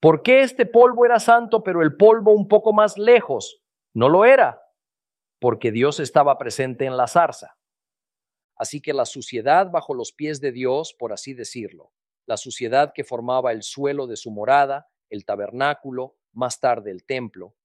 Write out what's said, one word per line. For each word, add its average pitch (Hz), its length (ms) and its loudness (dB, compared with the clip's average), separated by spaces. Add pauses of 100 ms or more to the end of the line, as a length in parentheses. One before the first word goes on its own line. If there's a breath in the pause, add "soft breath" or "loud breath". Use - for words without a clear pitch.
¿Por 160 220 4
qué 262 180 6
este 262 240 0
polvo 240 400 4
era 240 140 4
santo, 233 440 2
pero 175 200 -2
el 156 140 0
polvo 214 360 6
un 202 160 2
poco 214 240 2
más 208 240 2
lejos 208 680 0 (300)
no 117 160 2
lo 180 160 4
era? 240 380 4 (800)
Porque 117 320 -2
Dios 135 280 -2
estaba 139 380 2
presente 131 480 -6
en 131 100 -6
la 123 100 0
zarza. - 500 -2 (1000)
Así 143 260 -10
que 151 100 -6
la 131 140 -2
suciedad 139 640 -2
bajo 156 240 -6
los 120 180 -10
pies 147 300 -10
de 139 100 -6
Dios, 127 460 -4
por 110 160 -10
así 135 180 -16
decirlo, 104 600 -16 (320)
la 113 100 -6
suciedad 131 580 -4
que 139 100 -10
formaba 123 480 -4
el 110 100 -10
suelo 139 440 -8
de 117 120 -12
su - 120 -16
morada, 139 560 -2 (220)
el 104 160 -16
tabernáculo, 127 920 -8 (160)
más 120 260 -8
tarde 113 300 -2
el 92 160 -16
templo 113 480 -10 (100)